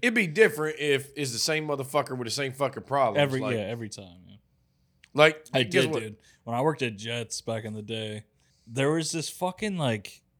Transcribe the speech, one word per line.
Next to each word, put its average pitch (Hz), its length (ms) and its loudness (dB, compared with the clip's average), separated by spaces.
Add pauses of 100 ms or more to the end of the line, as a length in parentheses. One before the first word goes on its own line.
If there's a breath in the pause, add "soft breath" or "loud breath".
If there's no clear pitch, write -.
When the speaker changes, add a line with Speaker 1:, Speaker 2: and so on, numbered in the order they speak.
Speaker 1:
It'd 240 100 4
be 220 140 4
different 156 520 4
if 139 360 2
it's 139 160 -4
the 113 80 -6
same 156 280 0
motherfucker 135 500 -2
with 120 100 -4
the 107 40 -6
same 131 220 -2
fucking 135 300 -2
problems. 135 380 2
Speaker 2:
Every, 131 200 2
Speaker 1:
Like, 127 140 -2
Speaker 2:
yeah, 107 80 -2
every 113 260 -8
time. 92 280 -18 (100)
Yeah. 98 80 -20 (800)
Speaker 1:
like, 156 380 6
Speaker 2:
I 131 100 4
Speaker 1:
guess 113 220 2
Speaker 2:
did, 160 60 0
Speaker 1:
what? 143 120 0
Speaker 2:
dude. 107 120 -10 (280 soft breath)
When 117 120 -4
I 123 60 2
worked 151 220 0
at 113 140 -2
Jets 117 440 -8
back 113 240 -4
in 107 80 -8
the 110 80 -10
day, 107 440 -8 (420)
there 135 240 0
was 160 200 -2
this 160 180 -4
fucking, 185 480 -6
like, 117 440 -2 (180)